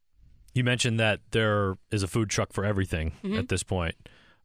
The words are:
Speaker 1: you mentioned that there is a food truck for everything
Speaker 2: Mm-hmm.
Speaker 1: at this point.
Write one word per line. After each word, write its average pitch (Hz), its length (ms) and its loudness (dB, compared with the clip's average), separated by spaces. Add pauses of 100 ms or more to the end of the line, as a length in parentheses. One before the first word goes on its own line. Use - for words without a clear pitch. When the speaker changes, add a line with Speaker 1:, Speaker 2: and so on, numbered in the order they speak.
(540)
Speaker 1:
you 127 100 2
mentioned 120 360 0
that 107 220 2 (100)
there 104 440 2 (160)
is 101 120 0
a 98 40 0
food 110 220 0
truck - 240 -2
for 98 120 -2
everything 92 460 0 (120)
Speaker 2:
Mm-hmm. 202 160 -4
Speaker 1:
at - 100 -4
this - 140 -2
point. 87 320 -2 (500)